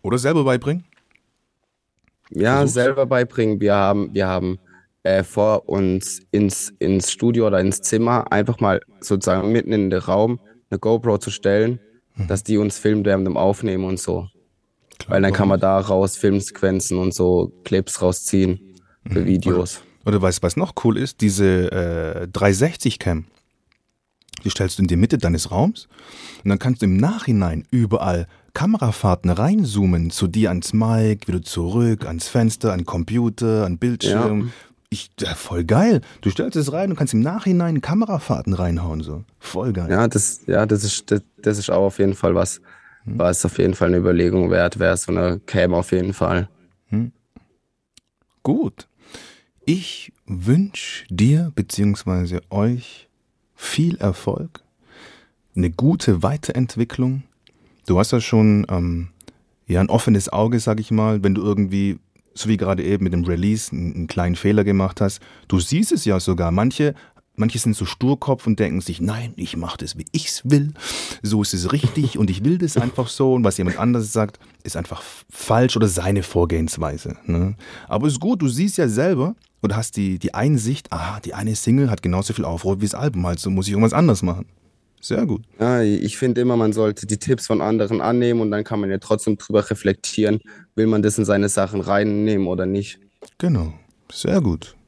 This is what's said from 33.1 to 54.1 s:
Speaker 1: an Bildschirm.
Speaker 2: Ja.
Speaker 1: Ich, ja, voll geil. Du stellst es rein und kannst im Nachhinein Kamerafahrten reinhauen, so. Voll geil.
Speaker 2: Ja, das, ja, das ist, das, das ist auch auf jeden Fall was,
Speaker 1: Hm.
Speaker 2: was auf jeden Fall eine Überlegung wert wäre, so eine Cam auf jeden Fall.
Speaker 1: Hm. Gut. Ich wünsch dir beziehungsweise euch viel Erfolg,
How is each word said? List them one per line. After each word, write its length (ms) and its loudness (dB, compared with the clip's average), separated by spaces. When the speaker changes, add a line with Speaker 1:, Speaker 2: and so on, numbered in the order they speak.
Speaker 1:
an 140 -2
Bildschirm. 640 0
Speaker 2:
Ja. 60 -4
Speaker 1:
Ich, 180 -10
ja, 160 -6
voll 280 -6
geil. 360 4
Du 100 0
stellst 260 -4
es 160 -2
rein 180 -2
und 60 -2
kannst 180 -2
im 60 4
Nachhinein 600 0
Kamerafahrten 760 0
reinhauen, 480 -2
so. 200 -10
Voll 340 -4
geil. 160 -4
Speaker 2:
Ja, 200 4
das, 400 -2
ja, 180 4
das 160 2
ist, 300 -4
das, 80 2
das 180 0
ist 120 -6
auch 160 4
auf 140 -2
jeden 140 2
Fall 200 0
was, 260 -2
Speaker 1:
Hm. 140 -6
Speaker 2:
was 260 2
auf 140 -2
jeden 160 2
Fall 140 2
eine 100 4
Überlegung 520 2
wert 300 2
wäre, 160 2
so 160 -6
eine 340 0
Cam 280 2
auf 180 0
jeden 200 0
Fall. 360 -2
Speaker 1:
Hm. 240 -2
Gut. 460 -2
Ich 480 -4
wünsch 840 -2
dir 440 2
beziehungsweise 840 -2
euch 580 -2
viel 420 -2
Erfolg, 680 -4